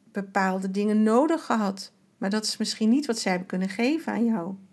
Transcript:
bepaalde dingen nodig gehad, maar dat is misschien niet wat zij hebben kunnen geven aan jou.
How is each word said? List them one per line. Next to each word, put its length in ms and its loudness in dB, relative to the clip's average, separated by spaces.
bepaalde 580 -2
dingen 320 2
nodig 420 4
gehad, 480 -2
maar 120 -2
dat 140 0
is 120 -4
misschien 320 0
niet 180 4
wat 120 -2
zij 120 -2
hebben 180 -2
kunnen 200 -2
geven 440 -2
aan 120 0
jou. 300 -2